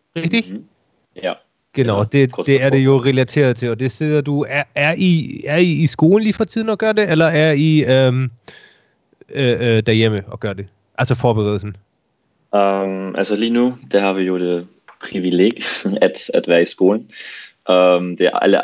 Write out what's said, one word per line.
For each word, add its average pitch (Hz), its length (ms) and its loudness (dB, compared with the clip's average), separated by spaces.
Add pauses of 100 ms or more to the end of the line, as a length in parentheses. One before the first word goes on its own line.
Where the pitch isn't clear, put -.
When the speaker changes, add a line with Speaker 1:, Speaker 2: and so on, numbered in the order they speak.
(160)
Speaker 1:
rigtigt? 175 340 -2
Speaker 2:
Mhm. 208 140 -12 (580)
Ja. 87 100 -4 (420)
Speaker 1:
Genau, 117 240 0
Speaker 2:
Ja, 107 140 2
Speaker 1:
det, 135 200 2
Speaker 2:
kort - 140 -6
Speaker 1:
det 139 80 4
er 131 60 2
Speaker 2:
sagt. 135 120 2
Speaker 1:
det 135 60 2
jo 135 260 4
relateret 131 520 2
til, 120 140 -4
og 113 100 -6
det 131 120 -2
sidder 151 280 -2
du, 143 280 -2
er, 143 140 -4 (120)
er 147 240 0
I, 175 480 0
er 147 100 -2
I 180 160 2
i 151 140 0
skolen 185 360 2
lige 214 120 0
for 226 100 -4
tiden 226 240 -4
og 208 100 -4
gør 220 140 0
det, 208 180 0
eller 160 160 4
er 156 260 2
I, 151 320 2
øhm, 131 460 2 (960)
øh, 127 320 0
øh, 113 260 2
derhjemme 110 400 2
og - 140 -14
gør 104 120 -6
det? 95 140 -12 (320)
Altså 123 160 0
forberedelsen. 104 600 -2 (800)
Speaker 2:
Øhm, 98 640 -2
altså 101 200 -2
lige 117 140 -2
nu, 123 240 0 (180)
der 101 80 2
har 98 120 0
vi 95 100 -2
jo 92 160 -2
det 87 280 -4 (440)
privileg 90 420 0 (280)
<laughs> 101 260 0
at, - 280 -6
at 123 140 -2
være 87 140 4
i 87 40 0
skolen. 104 440 -2 (600)
Øhm, 90 460 2
det 90 100 0
er - 40 2
alle - 340 2